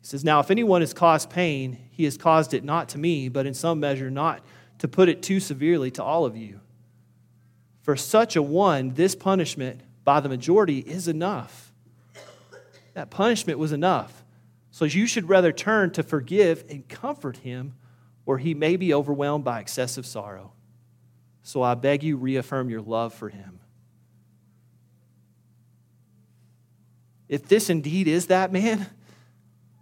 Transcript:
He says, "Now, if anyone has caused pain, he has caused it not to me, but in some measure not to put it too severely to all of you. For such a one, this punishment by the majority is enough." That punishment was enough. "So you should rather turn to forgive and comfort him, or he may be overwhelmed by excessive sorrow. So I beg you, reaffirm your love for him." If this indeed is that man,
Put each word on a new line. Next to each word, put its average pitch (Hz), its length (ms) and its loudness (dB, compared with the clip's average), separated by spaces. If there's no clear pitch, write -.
He - 40 -20
says, 143 200 -8
"Now, 151 160 6
if 165 100 0
anyone 196 300 4
has 156 120 -2
caused 160 360 4
pain, 139 600 -4
he 151 140 -2
has 143 140 0
caused 160 360 4
it 123 100 -2
not 151 260 -4
to - 80 -12
me, 147 320 -2
but 135 160 -2
in 135 80 -4
some 165 260 -2
measure 135 320 -2
not 147 320 -4
to - 80 -4
put 185 220 6
it - 140 -2
too 196 160 0
severely 147 520 -2
to 131 120 -8
all 151 220 0
of 113 120 -4
you. 101 220 -14
For 143 140 0
such 220 400 2
a 160 60 2
one, 143 540 0
this 190 200 2
punishment 160 680 -2
by 143 160 4
the 139 100 -4
majority 143 500 2
is 165 280 -8
enough." 165 680 -6
That 190 160 -12
punishment 202 480 0
was 156 140 -2
enough. 151 520 -2
"So - 140 -2
you 180 220 2
should 196 220 -2
rather 185 220 6
turn 208 400 0
to 156 120 -4
forgive 165 680 2
and 143 180 -14
comfort 247 500 -10
him, 127 380 -12
or 131 120 0
he 156 160 -2
may 156 220 2
be 175 180 0
overwhelmed 143 520 0
by 117 160 -4
excessive 127 440 -6
sorrow. 98 460 -14
So - 180 -4
I 120 140 2
beg 139 280 0
you, 156 140 -2
reaffirm 131 520 -4
your 113 120 -8
love 113 320 -4
for 107 160 -14
him." 95 300 -20
If 139 200 -6
this 214 220 4
indeed 165 380 0
is 170 200 0
that 185 260 2
man, 208 360 0